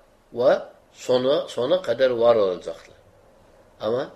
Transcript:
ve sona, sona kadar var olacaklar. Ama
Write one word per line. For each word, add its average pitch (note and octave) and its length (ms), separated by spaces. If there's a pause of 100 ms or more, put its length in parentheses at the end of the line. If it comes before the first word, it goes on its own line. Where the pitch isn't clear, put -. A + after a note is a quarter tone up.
(320)
ve B2+ 260 (340)
sona, C3 560
sona D3+ 340
kadar C3+ 280
var A#2 260
olacaklar. F2+ 600 (840)
Ama A#2+ 360